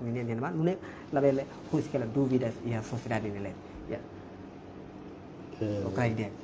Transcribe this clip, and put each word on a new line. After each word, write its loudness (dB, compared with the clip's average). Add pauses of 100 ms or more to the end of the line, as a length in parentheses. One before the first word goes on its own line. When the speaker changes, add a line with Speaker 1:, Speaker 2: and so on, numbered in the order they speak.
Speaker 1:
né, 0
né, 0
né, 0
mas 0
não 4
é, 4 (340)
lá 6
ele, 6 (260)
com 6
aquelas 2
dúvidas 4 (120)
e 2
a 0
sociedade, 0
né, -4 (340)
yeah. -4 (1600)
Speaker 2:
Eh, 2
Speaker 1:
O 0
que 2
é 6
que 2
é? -2 (120)